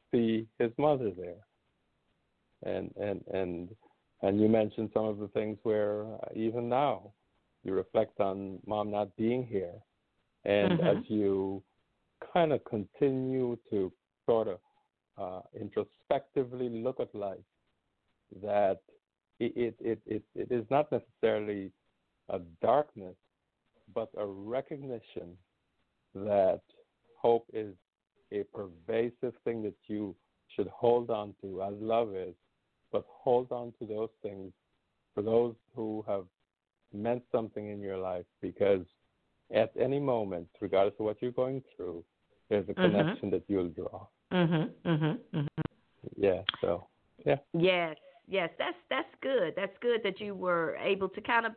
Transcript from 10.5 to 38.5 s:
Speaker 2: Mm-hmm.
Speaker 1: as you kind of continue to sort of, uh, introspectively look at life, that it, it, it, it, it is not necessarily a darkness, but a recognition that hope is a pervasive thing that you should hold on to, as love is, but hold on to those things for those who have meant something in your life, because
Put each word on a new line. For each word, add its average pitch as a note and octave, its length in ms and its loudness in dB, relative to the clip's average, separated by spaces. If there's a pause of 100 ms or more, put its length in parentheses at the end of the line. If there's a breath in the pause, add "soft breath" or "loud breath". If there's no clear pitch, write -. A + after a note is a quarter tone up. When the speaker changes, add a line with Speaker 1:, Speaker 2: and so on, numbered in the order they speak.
Speaker 2:
Mm-hmm. - 80 2 (120)
Speaker 1:
as - 100 -6
you G2 540 0 (720)
kind E3 200 4
of B2 120 0
continue C3 920 0 (120)
to F#2+ 220 0 (320)
sort A2 220 4
of, F#2+ 120 -6 (640)
uh, F#2 200 -8 (200)
introspectively B2 1080 -2
look A#2+ 320 -4
at A2+ 120 -6
life, G2 260 -6 (1000)
that G2+ 380 2 (600)
it, A#2 160 0
it, A#2 240 -2
it, A2 260 -2
it, G#2+ 160 -4 (140)
it G2+ 160 -6
is A#2+ 180 0
not C#3+ 220 2
necessarily G#2 800 -2 (560)
a F#2+ 100 -4 (240)
darkness, A2+ 540 2 (800)
but A2+ 220 -4
a G#2 80 -4
recognition A2 1120 -10 (800)
that F#2+ 460 4 (560)
hope A#2 360 4
is G#2+ 220 -6 (560)
a G2+ 140 -4 (100)
pervasive A2+ 800 -4 (100)
thing A#2 180 -2
that G#2 120 -4 (140)
you G#2 260 -4 (400)
should F#2+ 140 -2
hold A#2+ 420 2
on G#2 300 -4
to, F#2+ 240 -6
as G2+ 160 -4
love A2 340 0
is, F#2 200 -8 (580)
but G2+ 160 -2
hold B2 420 0
on A#2+ 300 -6
to A#2 60 -8
those G#2+ 240 -4 (120)
things G2 300 -10 (640)
for G#2 80 -2
those A2+ 320 2 (200)
who A2 320 -6
have G2+ 180 -4 (680)
meant A#2 400 -2
something G#2+ 380 -4
in G2+ 100 -8
your G2 180 -6
life, F#2 260 -4 (160)
because F#2+ 440 2 (680)